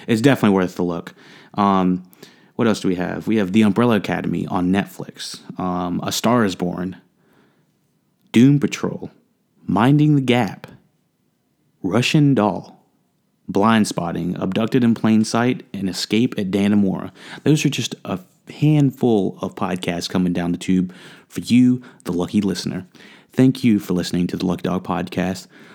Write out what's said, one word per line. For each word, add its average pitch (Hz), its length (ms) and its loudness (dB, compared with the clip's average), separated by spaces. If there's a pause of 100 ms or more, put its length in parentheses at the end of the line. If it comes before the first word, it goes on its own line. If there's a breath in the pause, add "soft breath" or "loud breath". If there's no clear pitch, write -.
it's 110 140 0
definitely 117 340 4
worth 92 200 -2
the 87 80 -4
look. 85 300 -6 (400 loud breath)
Um, 92 500 0 (520 loud breath)
what 117 120 0
else 101 140 0
do 101 80 -2
we 92 60 -2
have? 87 320 -6
We 107 100 0
have 92 160 -2
The 110 100 4
Umbrella 110 320 2
Academy 87 520 -4
on 90 260 -2
Netflix, - 680 -6 (180)
um, 90 460 -4
A 101 80 -4
Star 117 320 2
Is 92 120 -2
Born, 90 420 -6 (1400 soft breath)
Doom 139 260 6
Patrol, - 500 -6 (560)
Minding 143 500 4
the 139 60 2
Gap, 120 460 -2 (1120)
Russian 135 520 2
Doll, 101 520 -2 (680)
Blindspotting, 98 880 0
Abducted 110 420 0
in 117 120 4
Plain 110 280 2
Sight, 120 500 -2
and 98 160 -6
Escape 110 480 -2
at 98 140 -4
Dannemora. 101 600 0 (320 loud breath)
Those 147 220 2
are 147 40 4
just - 340 -6
a 95 160 -8 (300)
handful 127 920 2
of 95 140 -8
podcasts 90 540 -6
coming 90 220 0
down 87 200 -2
the 87 60 -4
tube 92 360 0 (340 loud breath)
for - 140 -10
you, 123 400 2 (240 loud breath)
the 90 80 -4
lucky 87 260 -2
listener. 92 480 -4 (460 loud breath)
Thank 131 320 2
you 107 140 4
for 92 140 -4
listening 87 340 -2
to 90 100 -6
the 90 80 -4
Lucky 87 160 -2
Dog 92 240 -4
Podcast. 92 600 -4 (260 loud breath)